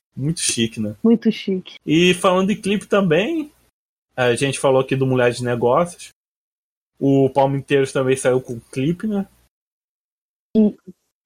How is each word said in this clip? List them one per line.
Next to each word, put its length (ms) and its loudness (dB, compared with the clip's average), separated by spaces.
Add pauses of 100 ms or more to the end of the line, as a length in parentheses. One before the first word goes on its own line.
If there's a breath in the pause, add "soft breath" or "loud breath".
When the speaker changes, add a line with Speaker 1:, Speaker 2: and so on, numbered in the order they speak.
(160)
Speaker 1:
Muito 240 -6
chique, 400 -4
né? 220 -6
Speaker 2:
Muito 300 2
chique. 420 -8 (100)
Speaker 1:
E 300 2
falando 360 0
em 100 -2
clipe 260 -4
também, 640 0 (680)
a 180 2
gente 260 -2
falou 200 4
aqui 140 -2
do 120 0
Mulher 260 2
de 100 -10
Negócios. 680 -2 (920)
O 300 4
Palmiteiros 600 0
também 240 0
saiu 240 0
com 200 -12 (120)
clipe, 340 -4
né? 200 -4 (1300)
Speaker 2:
Sim. 200 2 (500)